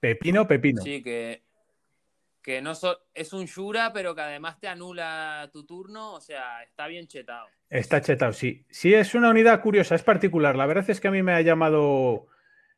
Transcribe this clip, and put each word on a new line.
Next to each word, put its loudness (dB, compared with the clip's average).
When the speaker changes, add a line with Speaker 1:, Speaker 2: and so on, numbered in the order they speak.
Speaker 1:
pepino, 0
pepino. 2
Speaker 2:
Sí, -10
que, -10
que -8
no -10
so-, -4
es -12
un -8
Shura, -6
pero -8
que -10
además -12
te -16
anula -12
tu -20
turno, -18
o -18
sea, -16
está -14
bien -14
chetado. -18
Speaker 1:
Está 0
chetado, 0
sí. -8
Sí, 2
es 4
una 4
unidad 6
curiosa, 2
es 0
particular. 4
La 2
verdad 0
es -2
que 0
a 0
mí 0
me 2
ha 2
llamado 4